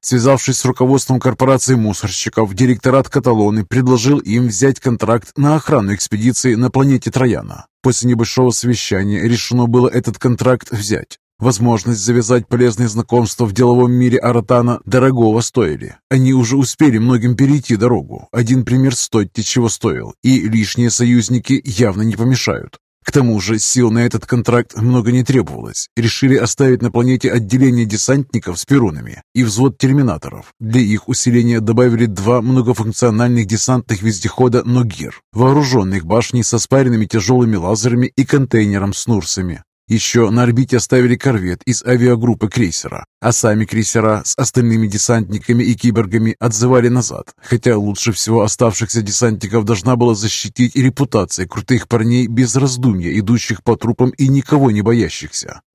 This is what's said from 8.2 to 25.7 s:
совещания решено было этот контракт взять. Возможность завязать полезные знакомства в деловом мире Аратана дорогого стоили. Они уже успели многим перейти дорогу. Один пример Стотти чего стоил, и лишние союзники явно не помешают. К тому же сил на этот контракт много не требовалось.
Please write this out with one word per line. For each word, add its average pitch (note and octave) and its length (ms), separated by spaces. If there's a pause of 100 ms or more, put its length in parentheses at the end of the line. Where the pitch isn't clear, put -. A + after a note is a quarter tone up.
совещания G#2 680
решено A#2 460
было B2 220
этот B2 280
контракт B2 540
взять. G2+ 480 (200)
Возможность A2+ 640
завязать A#2 480
полезные A#2+ 400
знакомства A#2 560
в G2+ 80
деловом B2 400
мире B2 240
Аратана A#2+ 720
дорогого A#2+ 560
стоили. F2+ 540 (120)
Они C3 240
уже B2+ 240
успели C#3 400
многим A#2+ 400
перейти C3+ 400
дорогу. G2+ 560
Один A#2+ 320
пример C3 320
Стотти - 460
чего A#2 260
стоил, B1+ 540
и A#2 260
лишние A2 400
союзники A#2+ 720
явно G#2 380
не A2 160
помешают. A#2 640 (240)
К - 100
тому A#2 280
же G#2+ 180
сил A#2+ 320
на A#2 140
этот A2+ 220
контракт A#2+ 500
много A#2+ 340
не B2 140
требовалось. D2 720